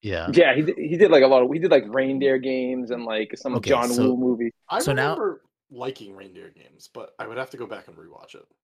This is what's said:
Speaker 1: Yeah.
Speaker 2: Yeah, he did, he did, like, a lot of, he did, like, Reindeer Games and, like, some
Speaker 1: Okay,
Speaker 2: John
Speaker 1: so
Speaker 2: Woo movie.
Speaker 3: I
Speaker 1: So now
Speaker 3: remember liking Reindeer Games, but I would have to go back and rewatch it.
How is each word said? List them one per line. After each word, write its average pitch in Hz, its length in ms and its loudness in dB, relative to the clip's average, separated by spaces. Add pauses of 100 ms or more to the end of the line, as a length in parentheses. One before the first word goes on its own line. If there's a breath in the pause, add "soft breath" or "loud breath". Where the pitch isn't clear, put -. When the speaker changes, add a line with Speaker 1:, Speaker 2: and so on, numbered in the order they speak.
Speaker 1:
Yeah. 87 320 -6
Speaker 2:
Yeah, 143 220 6
he 147 80 0
did, 160 160 -4
he 156 180 -6
did, 180 140 6
like, 147 120 8
a 131 40 6
lot 131 160 6
of, 127 100 0
he 156 60 -4
did, 170 120 0
like, 135 160 4
Reindeer 135 520 0
Games 127 520 -6
and, 120 140 -8
like, 110 320 -6
some 127 200 -8
Speaker 1:
Okay, 113 120 -6
Speaker 2:
John 123 220 0
Speaker 1:
so 127 240 2
Speaker 2:
Woo - 20 -4
movie. 120 380 -2 (160)
Speaker 3:
I 190 100 -4
Speaker 1:
So 143 140 -2
now 135 160 0
Speaker 3:
remember 196 320 -6 (280)
liking 120 460 -14
Reindeer 90 340 -20
Games, - 420 -20
but - 260 -20
I 110 80 -12
would 113 100 -12
have 131 140 -10
to - 80 -20
go 120 80 -10
back 95 220 -16
and 82 80 -20
rewatch - 380 -20
it. - 120 -20 (180)